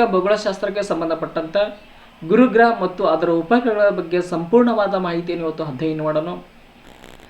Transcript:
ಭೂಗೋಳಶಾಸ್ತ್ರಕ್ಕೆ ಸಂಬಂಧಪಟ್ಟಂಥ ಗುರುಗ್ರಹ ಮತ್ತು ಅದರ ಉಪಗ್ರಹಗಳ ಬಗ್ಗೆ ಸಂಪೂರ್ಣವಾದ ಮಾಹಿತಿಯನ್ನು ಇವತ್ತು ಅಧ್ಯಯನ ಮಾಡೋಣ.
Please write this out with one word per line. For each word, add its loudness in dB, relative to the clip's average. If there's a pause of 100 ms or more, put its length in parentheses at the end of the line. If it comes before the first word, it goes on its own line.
(100)
ಭೂಗೋಳಶಾಸ್ತ್ರಕ್ಕೆ 0
ಸಂಬಂಧಪಟ್ಟಂಥ -4 (720)
ಗುರುಗ್ರಹ 4
ಮತ್ತು -2
ಅದರ 2
ಉಪಗ್ರಹಗಳ 2
ಬಗ್ಗೆ -2
ಸಂಪೂರ್ಣವಾದ 2
ಮಾಹಿತಿಯನ್ನು -4
ಇವತ್ತು -6
ಅಧ್ಯಯನ -4
ಮಾಡೋಣ. -2 (1000)